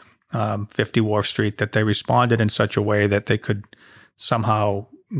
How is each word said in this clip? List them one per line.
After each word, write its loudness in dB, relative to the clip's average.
um, -4
fifty -2
Wharf 0
Street, -2
that -2
they 2
responded 2
in 2
such -2
a 2
way 2
that 0
they 0
could -4
somehow 0